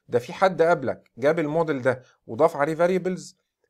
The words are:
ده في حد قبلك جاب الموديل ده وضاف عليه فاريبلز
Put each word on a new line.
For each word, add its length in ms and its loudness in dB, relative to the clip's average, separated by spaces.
ده 120 0
في 140 -14
حد 280 2
قبلك 560 0
جاب 220 0
الموديل 420 -2
ده 200 0
وضاف 280 0
عليه 200 -2
فاريبلز 640 -2